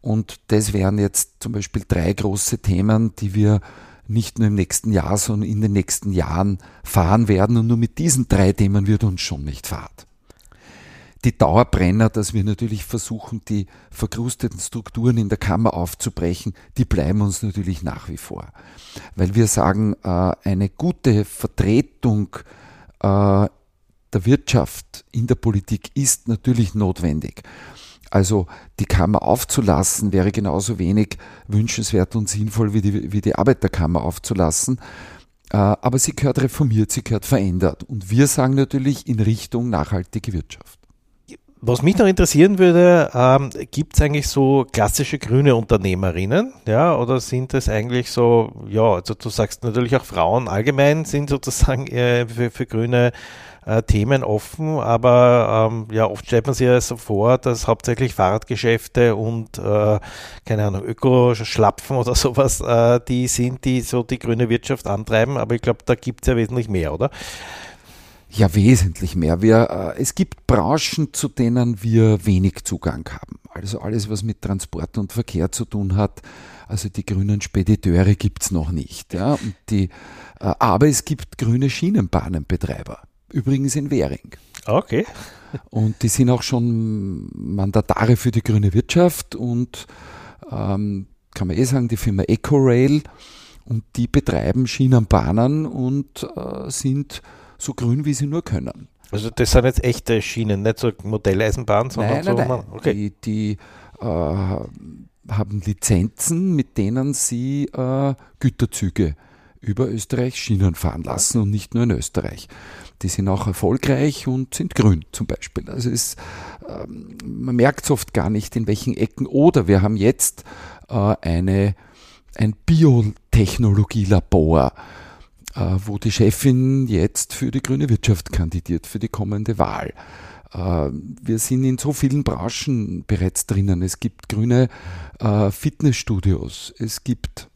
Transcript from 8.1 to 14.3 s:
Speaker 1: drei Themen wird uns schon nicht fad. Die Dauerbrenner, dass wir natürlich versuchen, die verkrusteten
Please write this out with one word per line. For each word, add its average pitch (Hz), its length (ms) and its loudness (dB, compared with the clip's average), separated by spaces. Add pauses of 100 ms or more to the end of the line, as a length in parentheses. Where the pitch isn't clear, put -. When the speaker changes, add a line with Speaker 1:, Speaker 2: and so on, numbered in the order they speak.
Speaker 1:
drei 98 280 4
Themen 98 320 2
wird 104 180 2
uns 92 160 0
schon 71 240 -8
nicht 71 220 -10
fad. - 400 -12 (1160)
Die 127 120 0
Dauerbrenner, 98 720 4
dass 107 240 -4
wir 104 120 0
natürlich 107 400 -4
versuchen, 113 640 -8
die 101 180 -4 (240)
verkrusteten 113 720 -6